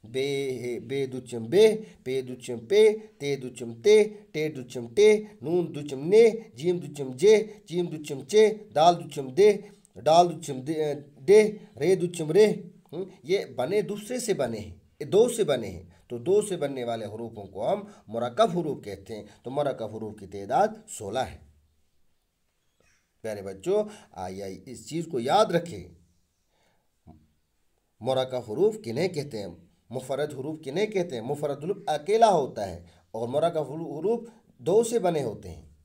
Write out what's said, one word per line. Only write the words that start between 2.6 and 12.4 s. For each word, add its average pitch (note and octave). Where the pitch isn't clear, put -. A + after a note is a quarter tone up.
ते C#3+
दुचम B2
ते, G#3
टे D#3
दुचम B2
टे, G#3+
नून E3+
दुचम C#3+
ने, G#3+
जीम F3
दुचम C#3+
जे, G#3
जीम F3
दुचम D3
चे, G#3+
दाल E3
दुचम C3+
दे, G3+
डाल D#3+
दुचम C#3+
दे, D3+
दे, G#3
रे F3
दुचम E3
रे। G3+